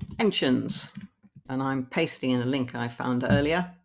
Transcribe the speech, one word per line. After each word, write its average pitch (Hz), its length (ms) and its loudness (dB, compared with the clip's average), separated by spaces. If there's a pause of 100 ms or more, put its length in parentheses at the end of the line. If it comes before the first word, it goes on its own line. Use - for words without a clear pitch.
(180)
pensions. 131 680 0 (600)
And 131 140 -4
I'm 135 240 -2
pasting 156 440 -2
in 123 100 2
a 120 60 0
link 127 280 -2
I 120 140 -4
found 123 400 -2
earlier. 151 440 4 (120)